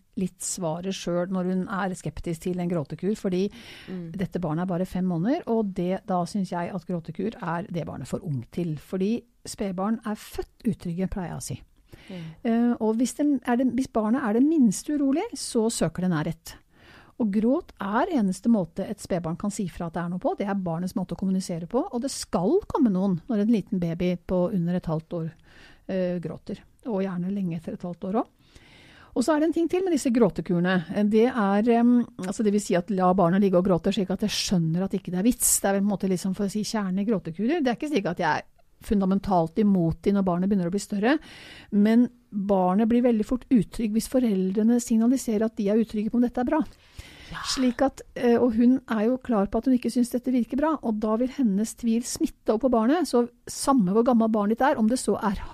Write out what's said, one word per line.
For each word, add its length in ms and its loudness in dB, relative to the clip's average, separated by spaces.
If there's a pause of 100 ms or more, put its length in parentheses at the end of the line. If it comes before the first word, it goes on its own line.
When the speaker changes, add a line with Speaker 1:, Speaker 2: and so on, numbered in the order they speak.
(140)
Speaker 1:
litt 280 -6
svaret 540 -6
selv 340 -2
når 200 -2
hun 180 0
er 260 -4
skeptisk 520 -8
til 120 -4
en 120 -2
gråtekur, 440 -4
fordi 280 -2 (440)
Speaker 2:
Mm. 300 -10
Speaker 1:
dette 240 -4
barnet 240 -4
er 20 -4
bare 200 -2
fem 180 -4
måneder, 420 0
og 280 -2
det, 320 -2
da 180 0
synes 260 -4
jeg 240 -6
at 120 -8
gråtekur 500 -6
er 340 -6
det 160 -4
barnet 220 -10
for 160 -4
ung 160 -4 (100)
til, 260 -4
fordi 460 -4 (240)
spedbarn 600 -4
er 100 -6
født 480 -12
utrygge, 460 -4
pleier 180 -6
jeg 80 -10
å 60 -10
si. 200 -10 (460)
Speaker 2:
Ja. 80 -14 (280)
Speaker 1:
Eh, 360 2
og 160 2
hvis 180 0
det 140 2 (180)
er 100 2
det, 200 2
hvis 160 -2
barnet 320 0
er 80 0
det 100 4
minste 560 4
urolig, 380 0
så 340 -2
søker 300 -2
det 100 0
nærhet. 460 -4 (640)
Og 100 0
gråt 400 0 (100)
er 260 0 (120)
eneste 320 0
måte 380 0
et 100 -8
spedbarn 400 -4
kan 120 -4
si 180 -4
fra 180 -8
at 60 -10
det 100 -4
er 60 -4
noe 100 -4
på. 180 -2
Det 120 -4
er 80 -2
barnets 400 -4
måte 180 -6
å 60 -8
kommunisere 480 -2
på, 240 0
og 100 -4
det 80 -4
skal 560 0
komme 240 2
noen 380 0
når 160 0
en 80 2
liten 260 0
baby 380 -2 (100)
på 260 0
under 220 0
et 120 -4
halvt 260 -4
år, 180 -6 (560)
eh, 320 -2
gråter, 400 -10 (280)
og 180 -2
gjerne 280 -4
lenge 240 -4
etter 180 -10
et 80 -14
halvt 220 -10
år 100 -4
også. 120 0 (880)
Og 80 0
så 140 2
er 40 2
det 60 2
en 60 2
ting 160 0
til 160 0
med 80 0
disse 180 0
gråtekurene. 960 2
Det 220 6
er, 380 2 (100)
em, 260 4 (140)
altså 240 -4
det 100 2
vil 80 2
si 140 -2
at 160 0
la 240 4
barnet 260 4
ligge 160 4
og 80 4
gråte 300 2
slik 160 -2
at 120 -4
jeg 80 0
skjønner 520 0
at 100 -4
ikke 200 -6
det 80 -2
er 20 -2
vits. 380 2
Det 100 0
er 80 2
vel 40 0
på 40 0
en 100 0
måte 140 0
liksom 240 -2
for 120 -2
å 40 -2
si 140 -4
kjernen 340 -2
i 80 0
gråtekurer. 560 -2
Det 80 2
er 80 -2
ikke 160 -6
slik 120 2
at 120 -4
jeg 200 0
er 40 -8 (420)
fundamentalt 720 2
imot 440 2
de 100 2
når 120 2
barnet 260 0
begynner 180 2
å 60 -6
bli 80 -2
større, 360 0 (540)
men 360 6 (220)
barnet 600 2
blir 120 4
veldig 220 2
fort 240 -4
utrygg 460 2
hvis 160 -2
foreldrene 720 2
signaliserer 640 2
at 100 -6
de 140 0
er 100 4
utrygge 300 -2
på 80 0
om 80 4
dette 160 -2
er 20 0
bra. 140 0 (760)
Speaker 2:
Ja. 60 -10 (100)
Speaker 1:
Slik 320 0
at, 220 0 (120)
eh, 220 2
og 160 4
hun 280 4 (100)
er 160 0
jo 100 2
klar 320 0
på 80 -2
at 80 -2
hun 140 4
ikke 120 -4
synes 220 0
dette 180 -2
virker 300 0
bra, 220 2
og 180 -4
da 160 0
vil 160 0
hennes 420 0
tvil 300 0
smitte 480 -2
opp 80 2
på 100 2
barnet. 380 2
Så 220 2 (180)
samme 440 2
hvor 120 4
gammel 260 4
barnet 280 0
ditt 100 2
er, 80 2
om 100 2
det 140 2
så 240 0
er 160 -2 (140)